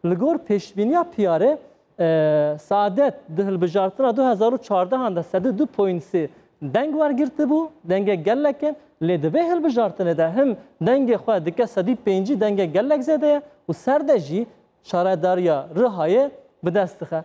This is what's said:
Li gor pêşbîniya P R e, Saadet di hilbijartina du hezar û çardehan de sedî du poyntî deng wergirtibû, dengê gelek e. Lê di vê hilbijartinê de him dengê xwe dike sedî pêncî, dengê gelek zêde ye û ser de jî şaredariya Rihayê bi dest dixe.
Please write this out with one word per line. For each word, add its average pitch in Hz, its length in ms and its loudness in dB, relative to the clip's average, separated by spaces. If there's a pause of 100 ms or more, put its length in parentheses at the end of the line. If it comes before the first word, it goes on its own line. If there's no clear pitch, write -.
Li 175 100 2
gor 285 200 0
pêşbîniya 214 680 -2 (120)
P 175 240 0
R 277 180 2 (420)
e, 151 600 2
Saadet 208 560 0 (220)
di 196 60 0
hilbijartina 190 760 0
du 269 120 2
hezar 220 240 2
û 262 80 -4
çardehan 202 540 -2
de 170 80 -2
sedî 190 340 -2
du 285 80 2
poyntî 180 640 -2 (320)
deng 220 320 -2
wergirtibû, 302 760 0 (200)
dengê 196 240 2
gelek 269 500 0
e. 294 120 -2 (260)
Lê 165 220 0
di 160 40 0
vê 294 220 2
hilbijartinê 226 680 0
de 165 140 0
him 240 260 0 (240)
dengê 240 340 2
xwe 185 300 -2
dike 202 220 -2
sedî 202 380 -2
pêncî, 196 340 0
dengê 202 260 0
gelek 247 360 0
zêde 302 240 0
ye 294 160 2 (280)
û 165 40 -2
ser 277 340 0
de 269 120 4
jî 175 280 -4 (360)
şaredariya 180 920 0
Rihayê 208 540 2 (340)
bi 170 100 -2
dest 190 280 -2
dixe. 160 240 -6